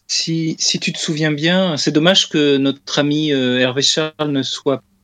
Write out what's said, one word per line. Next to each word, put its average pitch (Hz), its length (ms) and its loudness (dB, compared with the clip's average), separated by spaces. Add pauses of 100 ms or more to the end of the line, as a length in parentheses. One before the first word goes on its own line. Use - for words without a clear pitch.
si, 160 500 -2
si - 220 -2
tu 170 140 -4
te - 40 -10
souviens 156 340 -2
bien, 165 460 0
c'est 143 140 0
dommage 170 380 2
que 147 280 2
notre 139 400 -2
ami, 147 360 0
euh, 127 260 0
Hervé 127 240 0
Charles 156 480 -2
ne 135 100 0
soit 131 400 -4 (220)